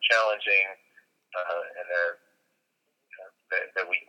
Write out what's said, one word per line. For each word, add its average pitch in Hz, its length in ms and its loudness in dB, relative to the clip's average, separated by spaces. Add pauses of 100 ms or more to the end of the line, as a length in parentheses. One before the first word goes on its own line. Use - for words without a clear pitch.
challenging, 107 640 4 (640)
uh, 87 480 -4
and 87 80 -8
they're, 87 280 0 (1300)
that, 92 240 0
that 95 160 -2
we, 95 80 0 (120)